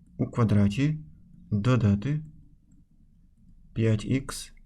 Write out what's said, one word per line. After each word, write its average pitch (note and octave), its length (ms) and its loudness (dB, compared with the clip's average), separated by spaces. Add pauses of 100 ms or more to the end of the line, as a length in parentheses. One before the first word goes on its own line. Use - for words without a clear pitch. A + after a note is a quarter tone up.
(180)
у B2+ 140 -4
квадраті A2+ 680 2 (520)
додати A2+ 720 2 (1500)
п'ять A2 320 0
ікс - 480 -4 (120)